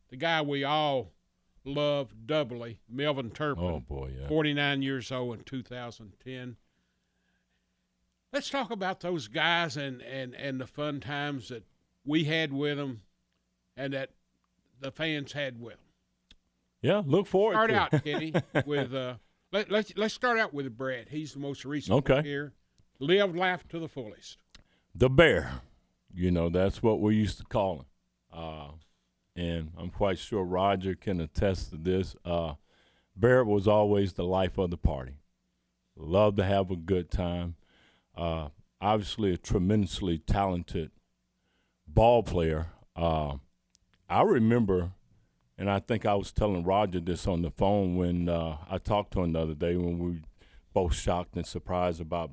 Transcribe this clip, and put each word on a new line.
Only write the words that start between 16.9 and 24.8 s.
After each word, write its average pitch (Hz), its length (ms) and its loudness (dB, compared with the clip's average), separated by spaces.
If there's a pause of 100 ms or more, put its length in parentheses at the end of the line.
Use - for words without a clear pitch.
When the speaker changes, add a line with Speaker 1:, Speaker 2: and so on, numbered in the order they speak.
Speaker 2:
look 175 200 4
forward 202 280 2
Speaker 1:
Start 226 160 4
Speaker 2:
to 226 40 2
it. 208 40 4
Speaker 1:
out, 156 260 2
Kenny, 156 300 -4 (160)
Speaker 2:
<laughs> 147 160 0
Speaker 1:
with, 139 260 -2
uh, 127 220 -6 (380)
let, 202 180 -2
let's, 214 260 0
let's 208 160 0
start 240 260 0
out 196 140 0
with 135 240 -6
Brett. 127 320 -6
He's 143 240 -8
the 135 60 -14
most 139 260 -8
recent 139 340 0
Speaker 2:
Okay. 139 240 4
Speaker 1:
here. 143 300 -8 (460)
Lived 180 380 2
life 180 320 0
to 165 100 -8
the 160 100 -6
fullest. - 500 -14 (560)